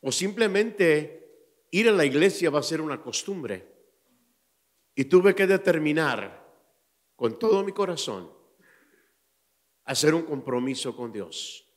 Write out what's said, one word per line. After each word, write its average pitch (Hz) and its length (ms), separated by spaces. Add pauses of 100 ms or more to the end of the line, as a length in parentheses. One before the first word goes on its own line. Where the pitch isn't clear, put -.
¿O 135 100
simplemente 196 1600
ir 220 180
a - 20
la 180 140
iglesia 165 440
va 147 100
a 135 40
ser 156 180
una 147 200
costumbre? 120 760 (1160)
Y 135 100
tuve 185 280
que 190 140
determinar 151 960 (720)
con 113 240
todo 214 240
mi 196 80
corazón 147 580 (1600)
hacer 147 280
un 165 100
compromiso 127 680
con 117 200
Dios. - 520 (120)